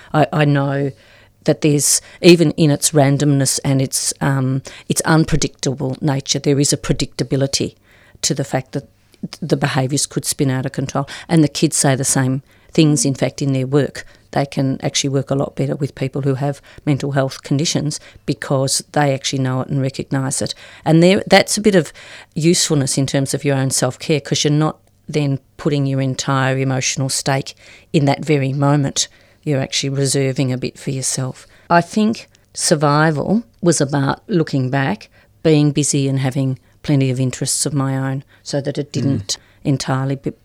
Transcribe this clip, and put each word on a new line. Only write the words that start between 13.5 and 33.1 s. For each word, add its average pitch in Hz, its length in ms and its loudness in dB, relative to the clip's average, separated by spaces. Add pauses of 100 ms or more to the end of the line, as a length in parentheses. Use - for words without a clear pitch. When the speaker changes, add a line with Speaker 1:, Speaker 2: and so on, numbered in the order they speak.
Speaker 1:
their 131 140 0
work. 131 380 0 (280)
They 139 120 0
can 139 380 -2
actually - 280 -2
work 135 200 -2
a 139 40 0
lot 139 220 -2
better 139 200 -2
with 139 180 -6
people 135 280 -6
who 135 120 0
have 139 260 -4 (240)
mental 139 280 0
health 135 300 -2
conditions 147 560 -2 (280)
because 139 680 -2
they 143 220 2
actually 135 280 -4
know 131 200 0
it - 60 -8
and 143 120 -2
recognise 135 640 -4
it. - 100 -4 (320)
And 160 180 6
there, 185 240 6
that's - 300 4
a 208 60 -2
bit 208 120 4
of 160 180 2 (420)
usefulness 156 640 2
in 135 80 2
terms 139 260 0
of 135 120 -4
your 143 120 2
own 135 140 0
self-care, 135 500 -2
'cause - 240 -2
you're 147 80 2
not 151 260 2 (300)
then 147 300 0 (180)
putting 143 300 0
your 135 160 0
entire 131 560 0
emotional 135 500 -2
stake - 460 -2 (380)
in 143 120 2
that 139 200 0
very 139 280 0
moment. 143 560 0 (340)
You're 143 200 -2
actually 135 280 -4
reserving 135 600 0
a 127 60 -4
bit - 200 -8
for - 120 -8
yourself. 131 560 -6 (240)
I 170 100 6
think 214 480 -2 (240)
survival 151 920 2 (180)